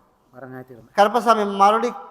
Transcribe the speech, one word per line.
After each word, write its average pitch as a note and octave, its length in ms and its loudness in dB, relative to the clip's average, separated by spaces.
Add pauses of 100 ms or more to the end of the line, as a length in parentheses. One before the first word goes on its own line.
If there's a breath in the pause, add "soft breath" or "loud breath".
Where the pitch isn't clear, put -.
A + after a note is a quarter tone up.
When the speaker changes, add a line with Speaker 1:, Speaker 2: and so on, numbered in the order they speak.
(360)
Speaker 1:
வர B2+ 160 -20
ஞாயிற்றுக்கிழமை. B2+ 460 -20
Speaker 2:
கருப்பசாமி G#3+ 460 0 (180)
மறுபடி A3+ 280 2 (200)